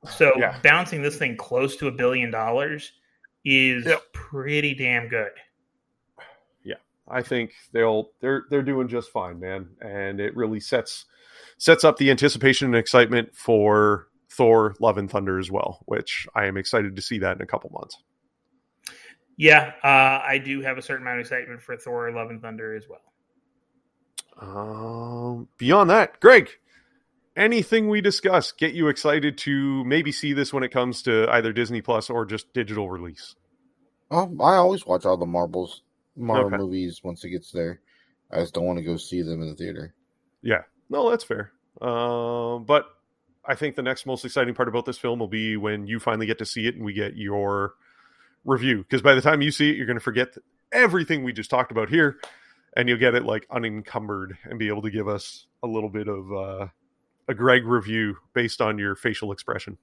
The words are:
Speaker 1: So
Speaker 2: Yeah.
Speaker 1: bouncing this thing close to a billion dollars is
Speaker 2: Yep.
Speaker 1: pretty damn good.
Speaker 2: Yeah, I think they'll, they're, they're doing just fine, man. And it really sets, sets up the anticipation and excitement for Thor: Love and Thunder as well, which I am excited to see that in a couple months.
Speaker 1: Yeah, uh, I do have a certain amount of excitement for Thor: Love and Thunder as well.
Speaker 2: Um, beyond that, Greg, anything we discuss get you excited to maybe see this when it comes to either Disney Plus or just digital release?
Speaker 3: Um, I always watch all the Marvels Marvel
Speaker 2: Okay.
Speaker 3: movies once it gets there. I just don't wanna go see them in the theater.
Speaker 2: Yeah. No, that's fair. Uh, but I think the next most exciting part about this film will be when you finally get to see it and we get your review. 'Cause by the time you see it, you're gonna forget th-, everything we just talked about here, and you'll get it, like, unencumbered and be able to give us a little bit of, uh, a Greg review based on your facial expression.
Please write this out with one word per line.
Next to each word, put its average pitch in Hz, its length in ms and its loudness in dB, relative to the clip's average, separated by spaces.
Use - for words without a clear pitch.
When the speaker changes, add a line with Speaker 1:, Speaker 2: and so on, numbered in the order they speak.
Speaker 1:
So 147 260 4
Speaker 2:
Yeah. 120 280 0
Speaker 1:
bouncing 156 380 4
this 143 140 -2
thing 123 200 -4
close 135 400 -4
to 151 100 -6
a 127 60 -2
billion 123 400 0
dollars 131 580 -4
is 131 420 2
Speaker 2:
Yep. 156 140 2
Speaker 1:
pretty 143 640 -4
damn 123 320 -2
good. 113 240 -4
Speaker 2:
Yeah, 101 120 -10
I 123 140 -6
think 120 300 -4
they'll, 110 380 2
they're, 135 300 -2
they're 139 120 2
doing 131 260 -2
just 117 240 -6
fine, 90 260 -6
man. 92 420 -10
And 101 400 -6
it 104 160 -4
really 110 240 -4
sets, - 440 -4
sets 160 260 6
up 151 120 8
the 135 140 4
anticipation 135 560 4
and 120 100 4
excitement 117 600 4
for 104 720 4
Thor: 113 500 6
Love 107 180 4
and 101 120 -6
Thunder 98 280 -2
as 92 120 -6
well, - 360 -4
which - 480 -6
I 104 120 0
am 95 100 -4
excited 98 400 -2
to 98 60 -10
see 113 160 -6
that 92 180 -2
in 95 60 -10
a 92 40 -8
couple - 240 -8
months. - 280 -16
Speaker 1:
Yeah, 151 360 6
uh, 135 420 6
I 139 140 0
do 139 220 -6
have 135 180 -6
a 123 40 -14
certain 131 200 -8
amount 123 180 -6
of 117 60 -10
excitement 123 360 -10
for 123 140 -12
Thor: 120 360 -8
Love 117 180 -8
and 113 100 -14
Thunder 110 360 -10
as 104 120 -16
well. 98 120 -20
Speaker 2:
Um, 117 1080 -12
beyond 175 320 6
that, 208 300 2
Greg, 233 300 8
anything 220 520 2
we 208 120 2
discuss 190 520 0
get 165 220 -2
you 160 140 2
excited 147 500 0
to 139 460 -2
maybe 147 280 0
see 147 200 -4
this 139 200 -2
when 135 100 -2
it 123 80 -4
comes 123 320 -2
to 113 280 2
either 113 220 2
Disney 113 300 -4
Plus 110 280 -2
or 117 140 -2
just 104 280 -10
digital 107 380 -4
release? 87 440 -14
Speaker 3:
Um, 175 300 -2
I 165 160 6
always 180 300 4
watch 90 200 0
all 92 100 4
the 87 100 -4
Marvels 87 560 -4
Marvel 117 300 0
Speaker 2:
Okay. 98 120 -2
Speaker 3:
movies 92 440 -6
once 87 220 -10
it 90 60 -12
gets 90 220 -10
there. 85 280 -6
I - 100 -2
just 85 140 -4
don't 85 120 -2
wanna 87 160 -4
go 82 140 -4
see 90 260 -8
them 82 200 -6
in 80 60 -8
the 78 60 -12
theater. 85 400 -12
Speaker 2:
Yeah. 110 200 -2
No, 233 220 0
that's 233 140 -2
fair. 104 280 -10
Uh, 120 800 -4
but 143 280 2
I 135 100 -2
think 143 220 -4
the 135 60 -4
next 127 240 -4
most 131 180 -6
exciting 123 300 -2
part 123 140 0
about 117 160 -2
this - 140 -8
film 120 200 -4
will 110 100 -4
be 110 280 -4
when 104 300 -4
you 110 120 -6
finally 110 280 -2
get 110 120 -4
to 110 80 -8
see 110 200 -6
it 123 100 -2
and 113 80 -12
we 104 80 -6
get 101 240 -6
your 101 580 -2
review. 127 460 0
'Cause 123 120 0
by 139 120 8
the 127 80 4
time 147 200 4
you 147 80 0
see 147 200 0
it, 151 60 -2
you're 123 100 -8
gonna 117 140 -4
forget 123 340 -2
th-, - 100 -20
everything 170 520 2
we 123 80 -6
just 107 180 -10
talked 127 220 0
about 110 160 -2
here, 147 300 2
and 120 120 0
you'll 120 100 2
get 120 160 4
it, 120 100 0
like, 110 260 -4
unencumbered 107 960 -8
and - 140 -12
be 107 100 -2
able 104 140 -4
to 107 80 -4
give 101 180 -4
us - 380 -10
a 123 40 -8
little 110 240 -4
bit 104 180 -8
of, 95 240 -10
uh, 95 360 -8
a 131 60 -2
Greg 123 320 4
review 110 500 -2
based 117 280 -2
on 107 180 0
your 101 180 -2
facial 107 360 -6
expression. 104 500 -8